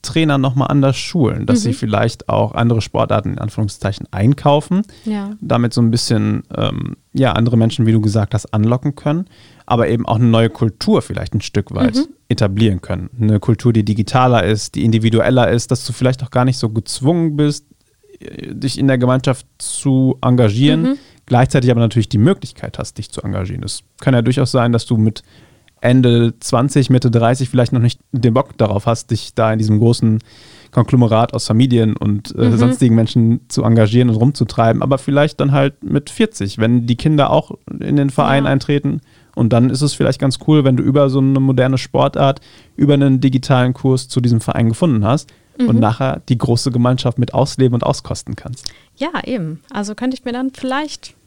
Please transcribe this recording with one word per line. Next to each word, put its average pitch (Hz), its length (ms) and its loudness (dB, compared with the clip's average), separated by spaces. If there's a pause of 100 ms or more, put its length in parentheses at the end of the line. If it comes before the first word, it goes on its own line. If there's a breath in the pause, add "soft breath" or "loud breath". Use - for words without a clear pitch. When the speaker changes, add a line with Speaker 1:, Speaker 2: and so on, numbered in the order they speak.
Speaker 1:
Trainer 151 380 0
noch 131 160 0
mal 131 120 0
anders 135 300 2
schulen, - 480 -2
dass 247 160 0
Speaker 2:
Mhm. - 40 -6
Speaker 1:
sie 117 80 -2
vielleicht 110 560 -4
auch 107 260 -2
andere 117 260 2
Sportarten 107 520 -2
in - 60 -8
Anführungszeichen 101 720 -6
einkaufen, 143 720 0 (220 loud breath)
Speaker 2:
Ja. 208 260 -6 (100)
Speaker 1:
damit 120 340 -2
so 120 80 2
ein 117 80 2
bisschen, 107 540 -2 (120)
ähm, - 400 -6 (160)
ja, 127 200 0
andere 117 240 0
Menschen, 113 280 2
wie 110 80 2
du 113 80 2
gesagt 107 320 0
hast, - 220 -6
anlocken 120 400 0
können, 160 320 -4 (400 soft breath)
aber 117 220 0
eben 113 180 -2
auch - 80 0
eine 117 120 2
neue 113 240 4
Kultur 131 520 0
vielleicht - 320 -8
ein 104 60 0
Stück - 340 -6
weit 220 220 0
Speaker 2:
Mhm. 285 100 0 (220)
Speaker 1:
etablieren 101 520 0
können. 87 300 -8 (100)
Eine 107 200 2
Kultur, 117 320 0
die 110 120 2
digitaler 110 600 0
ist, 104 320 -4
die - 80 -2
individueller 113 680 2
ist, 117 220 -2
dass - 120 -4
du - 80 -8
vielleicht 127 300 -2
auch - 80 -12
gar 123 140 0
nicht 127 140 0
so 123 120 -2
gezwungen 147 680 -2
bist, 147 300 -2 (540)
äh, - 340 -14
dich 127 240 -6
in 139 80 0
der 131 120 2
Gemeinschaft 127 480 0 (120)
zu 131 640 0
engagieren, 123 600 2
Speaker 2:
Mhm. 262 140 0 (300 loud breath)
Speaker 1:
gleichzeitig 127 460 2
aber 117 80 2
natürlich 113 280 0
die 107 100 0
Möglichkeit - 600 -2
hast, - 200 -10
dich - 120 -12
zu - 120 -12
engagieren. 95 420 -6
Es - 160 -8 (200)
kann 135 140 2
ja 120 80 4
durchaus 131 300 0
sein, 120 200 2
dass 117 140 0
du 120 100 0
mit 107 280 0 (560 soft breath)
Ende 120 600 4
zwanzig, 135 500 0
Mitte 127 180 4
dreißig 117 420 2
vielleicht 123 220 0
noch 127 80 0
nicht 123 200 0 (100)
den 120 240 0
Bock - 240 -2
darauf 101 280 0
hast, 117 260 -2
dich - 240 -8
da 110 160 2
in 110 80 -2
diesem 107 180 2
großen 113 400 2 (540 loud breath)
Konglomerat 120 640 2
aus 113 120 -4
Familien 113 500 2
und, 104 380 -4
äh, 123 160 0
Speaker 2:
Mhm. 110 80 2
Speaker 1:
sonstigen 123 360 2
Menschen 113 540 2
zu - 140 -4
engagieren 117 480 4
und 110 60 0
rumzutreiben, 113 640 0
aber 131 160 0
vielleicht 143 420 0
dann 143 120 0
halt 139 300 0
mit - 280 -4
vierzig, 113 480 -4
wenn 117 280 2
die 120 100 0
Kinder 151 340 2
auch - 220 -2 (280)
in - 160 -2
den 139 140 2
Verein 139 340 0
Speaker 2:
Ja. - 60 0
Speaker 1:
eintreten. 143 500 -2 (360 soft breath)
Und 117 160 2
dann 123 180 4
ist 131 120 -2
es 143 120 -2
vielleicht - 260 0
ganz 135 180 -2 (100)
cool, 151 160 4
wenn 131 120 4
du - 60 0
über 139 280 2
so 135 100 0
eine 135 200 2
moderne 131 380 2
Sportart, 139 600 -2 (360 soft breath)
über 143 180 4
einen 139 260 2
digitalen 127 520 0
Kurs 131 360 -2
zu - 120 -2
diesem 117 200 2
Verein - 280 0
gefunden 113 360 0
hast 123 260 0 (280 soft breath)
und 240 160 2
Speaker 2:
Mhm. 113 60 4
Speaker 1:
nachher 131 480 -2
die 123 100 0
große 120 340 0
Gemeinschaft 123 460 0
mit 120 160 -2
ausleben 131 400 0
und 120 100 -2
auskosten - 520 -6
kannst. - 300 -14 (300 loud breath)
Speaker 2:
Ja, 294 140 -6 (140)
eben. 165 360 -8 (100)
Also 208 240 -8
könnte 254 220 -6
ich - 80 -20
mir 240 80 -8
dann 254 200 -6
vielleicht 269 600 -8 (120)